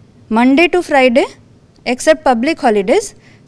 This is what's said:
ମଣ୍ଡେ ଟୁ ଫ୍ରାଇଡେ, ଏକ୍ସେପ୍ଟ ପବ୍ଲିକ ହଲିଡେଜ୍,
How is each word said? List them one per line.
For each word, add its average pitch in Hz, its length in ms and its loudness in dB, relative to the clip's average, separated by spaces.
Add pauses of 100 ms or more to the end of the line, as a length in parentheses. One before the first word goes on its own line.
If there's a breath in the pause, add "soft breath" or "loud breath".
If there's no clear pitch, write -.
(320 soft breath)
ମଣ୍ଡେ 262 360 2
ଟୁ 359 140 -2
ଫ୍ରାଇଡେ, 269 420 2 (640)
ଏକ୍ସେପ୍ଟ 311 380 -2
ପବ୍ଲିକ 262 380 -2
ହଲିଡେଜ୍, 220 460 0 (400 soft breath)